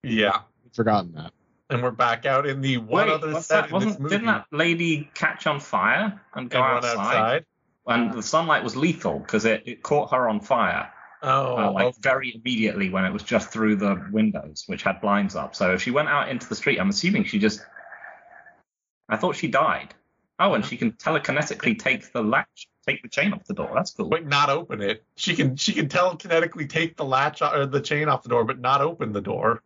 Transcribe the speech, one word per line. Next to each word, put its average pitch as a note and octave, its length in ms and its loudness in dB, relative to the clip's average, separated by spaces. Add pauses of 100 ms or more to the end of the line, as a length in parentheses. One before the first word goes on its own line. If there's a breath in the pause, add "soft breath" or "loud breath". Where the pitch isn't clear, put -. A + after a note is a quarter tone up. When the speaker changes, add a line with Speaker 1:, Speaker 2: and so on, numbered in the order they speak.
Speaker 1:
Yeah. A2 420 0 (200)
Speaker 2:
We've - 100 -20
forgotten G#2 420 0
that. D#2+ 180 -14 (360)
Speaker 1:
And B2 140 -2
we're B2 80 0
back A#2 340 0
out C#3 220 2
in C3+ 140 -4
the C3+ 160 0
one D#3 300 0
Speaker 3:
Wait, G#3 60 2
Speaker 1:
other D#3 200 -2
Speaker 3:
was E3 120 -4
Speaker 1:
set D#3 240 2
Speaker 3:
that, - 0 -
Speaker 1:
in D#3 60 -6
this G3 100 2
Speaker 3:
wasn't, G3 180 -2
Speaker 1:
movie. D#3+ 120 0
Speaker 3:
didn't A3+ 120 0
that - 260 0
lady E3 600 0
catch - 320 -4
on C#3+ 140 0
fire C#3 640 0 (120)
and B2+ 160 -8
go C3+ 140 0
Speaker 1:
And - 40 4
run B2 180 0
Speaker 3:
outside? A#2 140 -2
Speaker 1:
outside? A#2 460 0 (400)
Speaker 3:
And A#2+ 280 0
the A2 100 -6
sunlight D#3+ 400 2
was A#2 140 -6
lethal C#3 420 0
'cause G#2+ 240 0
it, A2 220 2
it A#2+ 180 -12
caught - 300 0
her B2 160 2
on G#2+ 100 0
fire. G#2 500 0 (320)
Speaker 1:
Oh, C3 360 2
Speaker 3:
Uh, A2 160 2
like, G2 140 4
Speaker 1:
okay. B2+ 140 -2
Speaker 3:
very C3 320 0
immediately A2 560 0
when F#2+ 140 0
it F#2 80 0
was G#2 120 -6
just - 280 0
through A2 240 2
the F#2+ 380 0
windows, G2+ 540 0
which F2+ 160 -8
had G2 180 0
blinds G2+ 340 0
up. C#2+ 180 -6
So F#2 200 2
if F2+ 80 0
she B2+ 100 -2
went D3 160 2
out D3 220 0
into B2 180 -8
the A2 80 -6
street, - 240 0
I'm G2 100 2
assuming C#3+ 360 0
she G#2+ 140 -2
just, G#2+ 200 2 (1500)
I A#2 80 0
thought F3+ 180 0
she D3 140 -4
died. A#2+ 440 0 (460)
Oh, F#3 140 4
and A2 100 0
Speaker 1:
Yeah. - 60 -6
Speaker 3:
she B2 80 -10
can A#2 160 0
telekinetically D3 840 -2
take - 360 -4
the A#2+ 100 -2
latch, - 460 -2 (180)
take B2+ 140 -4
the A#2 80 -18
chain F#3 240 0
off - 100 -8
the - 100 -8
door. D2 220 -4
That's - 160 0
cool. C#3+ 180 -4
Speaker 1:
Wait, E3 160 0
not C#3+ 240 2
open C#3+ 320 -2
it. G2+ 220 -2 (140)
She E3+ 180 -2
can, C#3 220 2
she - 160 0
can D3 160 0
telekinetically E3+ 800 0
take E3 260 -2
the - 80 -6
latch C3+ 380 0
o-, D3+ 100 2
or C#3+ 140 2
the C#3 160 -2
chain D3+ 260 0
off C3+ 160 0
the - 60 -14
door, A#2+ 160 4
but B2+ 140 -4
not C3+ 200 2
open C3 320 -2
the G2+ 80 -4
door A2 460 0